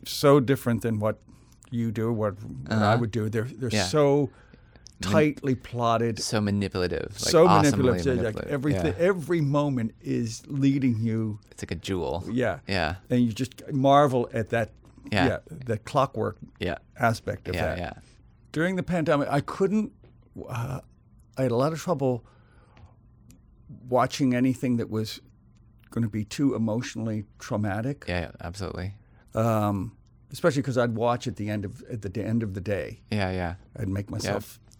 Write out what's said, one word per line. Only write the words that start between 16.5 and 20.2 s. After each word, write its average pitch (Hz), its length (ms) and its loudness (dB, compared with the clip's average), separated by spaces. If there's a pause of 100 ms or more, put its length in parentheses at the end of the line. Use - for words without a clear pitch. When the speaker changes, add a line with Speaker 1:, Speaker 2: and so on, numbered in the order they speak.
Speaker 2:
Yeah. 87 180 -4 (200)
Speaker 1:
aspect 113 500 -2
of 85 80 -4
Speaker 2:
Yeah, 80 100 0
Speaker 1:
that. 76 120 -2
Speaker 2:
yeah. 87 160 -8 (580)
Speaker 1:
During 175 240 0
the 180 80 -2
pandemic, 156 460 0
I 143 120 0
couldn't, 202 500 0 (580)